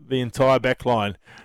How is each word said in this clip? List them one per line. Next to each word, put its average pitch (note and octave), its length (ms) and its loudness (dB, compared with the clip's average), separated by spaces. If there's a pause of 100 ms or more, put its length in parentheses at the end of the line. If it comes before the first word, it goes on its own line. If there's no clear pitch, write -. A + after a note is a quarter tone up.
the B2+ 140 -4
entire C3 380 2
back B2+ 260 -2
line, G#2+ 320 -2 (280)